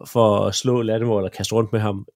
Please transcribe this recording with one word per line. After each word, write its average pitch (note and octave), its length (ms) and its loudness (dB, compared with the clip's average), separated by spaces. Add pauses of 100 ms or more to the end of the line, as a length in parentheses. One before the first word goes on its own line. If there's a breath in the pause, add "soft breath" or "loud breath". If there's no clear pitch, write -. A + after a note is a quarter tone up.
(120)
for G#2 360 4
at G2 60 -2
slå B2 280 0
Lattimore A2+ 380 0
eller F#2+ 180 -6
kaste A2 160 -4
rundt A2+ 180 0
med A2 80 0
ham, G2+ 360 -4